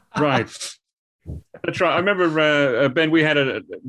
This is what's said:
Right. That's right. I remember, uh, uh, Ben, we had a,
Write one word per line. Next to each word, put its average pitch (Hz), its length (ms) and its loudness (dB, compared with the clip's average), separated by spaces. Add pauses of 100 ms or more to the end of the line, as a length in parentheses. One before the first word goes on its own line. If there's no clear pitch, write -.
(180)
Right. 131 320 0 (1120)
That's - 180 -4
right. 160 120 2
I 151 40 0
remember, 180 420 0
uh, 143 460 2
uh, 135 40 2
Ben, 156 200 0
we 160 140 4
had 151 140 2
a, 127 240 0 (280)